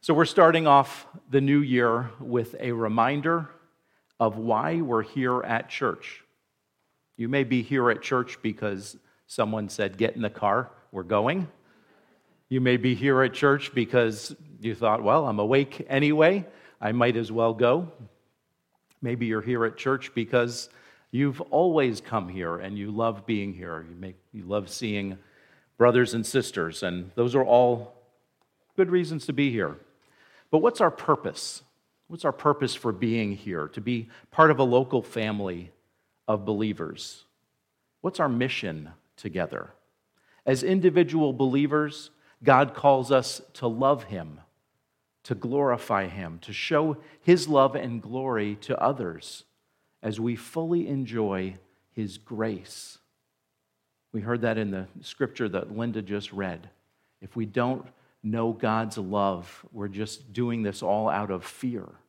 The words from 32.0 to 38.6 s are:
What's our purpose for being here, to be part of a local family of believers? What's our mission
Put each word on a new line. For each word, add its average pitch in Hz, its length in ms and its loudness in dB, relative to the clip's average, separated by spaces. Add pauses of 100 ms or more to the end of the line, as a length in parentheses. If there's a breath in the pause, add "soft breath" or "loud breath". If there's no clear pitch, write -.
What's 165 180 -10
our 139 80 0
purpose 143 400 0
for - 180 -4
being 107 440 -2
here, 82 340 -6
to - 120 -12
be 113 280 -6 (220 loud breath)
part 160 180 8
of 143 80 4
a 135 60 4
local 127 400 2
family 101 680 -6 (560)
of 107 160 0
believers? 101 800 -4 (800)
What's 185 180 -6
our 156 80 4
mission 107 640 -4 (260)